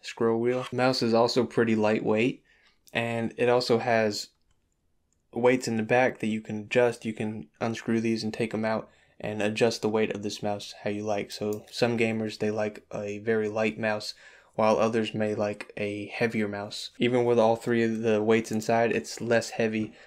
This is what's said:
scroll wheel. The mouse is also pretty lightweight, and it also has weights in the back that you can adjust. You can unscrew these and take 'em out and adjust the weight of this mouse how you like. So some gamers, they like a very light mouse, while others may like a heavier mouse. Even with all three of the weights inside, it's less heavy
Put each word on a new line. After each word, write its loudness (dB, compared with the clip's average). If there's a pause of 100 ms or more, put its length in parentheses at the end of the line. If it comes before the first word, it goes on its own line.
scroll 0
wheel. 0
The -4
mouse 2
is 4
also 4
pretty 2
lightweight, 2 (480)
and -2
it 2
also 4
has 0 (1040)
weights 4
in 0
the 0
back 2
that -4
you -2
can -8
adjust. 2
You -4
can -8 (120)
unscrew -2
these 0
and -4
take -4
'em -2
out -4 (300)
and -6
adjust 0
the 0
weight 0
of -8
this -8
mouse -6 (100)
how -4
you -6
like. -4
So -6
some 0
gamers, -2
they -2
like -6
a -8
very -2
light -2
mouse, -4 (420)
while 4
others 0
may -2
like -4
a -6
heavier -2
mouse. -10
Even 2
with 4
all 6
three 0
of -2
the 2
weights 2
inside, 2
it's -4
less 0
heavy -2 (160)